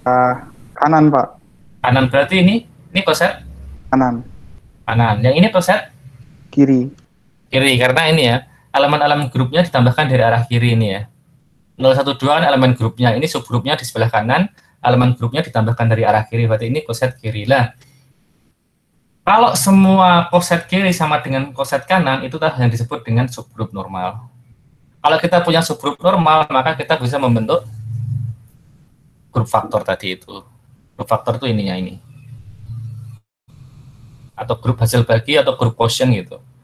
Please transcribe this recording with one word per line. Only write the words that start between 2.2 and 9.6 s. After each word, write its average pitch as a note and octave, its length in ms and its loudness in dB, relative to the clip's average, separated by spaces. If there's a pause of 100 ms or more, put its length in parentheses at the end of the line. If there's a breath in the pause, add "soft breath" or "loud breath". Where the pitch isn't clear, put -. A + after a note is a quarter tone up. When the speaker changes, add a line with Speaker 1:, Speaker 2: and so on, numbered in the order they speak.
Speaker 2:
ini, G3+ 240 2
ini - 360 -8
koset? E3+ 440 -2 (480)
Speaker 1:
Kanan. B2 320 -2 (600)
Speaker 2:
Kanan. A2+ 400 0
Yang C3 160 4
ini G#3 120 6
koset? F#3 400 -2 (560)
Speaker 1:
Kiri. C3+ 400 2 (640)
Speaker 2:
Kiri, C3 240 2
karena B2+ 320 2
ini D#3+ 160 2
ya, A#2+ 120 2 (360 soft breath)
elemen-elemen D3 560 2
grupnya C3 320 -2